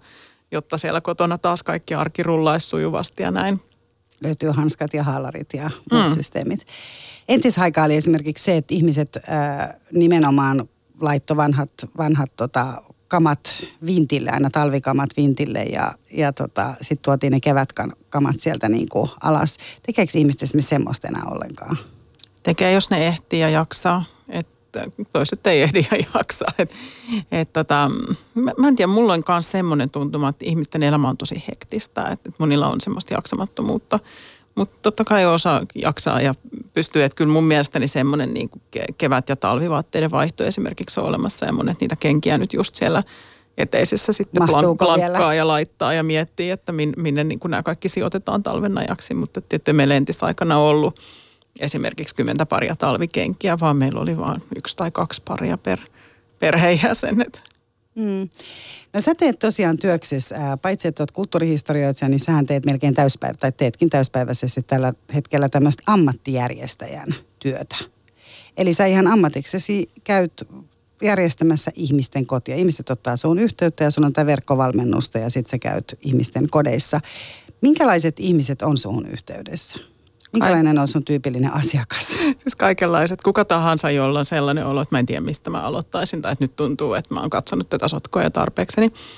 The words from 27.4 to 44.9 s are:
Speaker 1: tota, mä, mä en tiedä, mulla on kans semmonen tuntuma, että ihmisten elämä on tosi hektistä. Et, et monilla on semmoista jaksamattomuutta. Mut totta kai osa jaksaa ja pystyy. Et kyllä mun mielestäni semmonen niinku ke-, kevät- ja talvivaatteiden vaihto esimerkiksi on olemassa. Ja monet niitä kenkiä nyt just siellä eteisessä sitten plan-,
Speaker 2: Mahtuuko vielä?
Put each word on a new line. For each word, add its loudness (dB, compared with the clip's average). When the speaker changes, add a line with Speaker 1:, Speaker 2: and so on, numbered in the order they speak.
Speaker 1:
tota, 2
mä, 0
mä 6
en 6
tiedä, 2
mulla 4
on 0
kans 0
semmonen 0
tuntuma, -2
että -6
ihmisten -2
elämä 2
on -4
tosi -8
hektistä. -8
Et, -6
et -14
monilla 2
on -2
semmoista -6
jaksamattomuutta. -4
Mut -4
totta 0
kai 4
osa 2
jaksaa -2
ja 0
pystyy. 0
Et -2
kyllä 2
mun 4
mielestäni 2
semmonen -2
niinku -8
ke-, -8
kevät- 0
ja -2
talvivaatteiden -2
vaihto -2
esimerkiksi -4
on -2
olemassa. -2
Ja -2
monet -2
niitä -4
kenkiä 2
nyt -4
just -2
siellä 0
eteisessä 0
sitten 0
plan-, 4
Speaker 2:
Mahtuuko 4
vielä? 4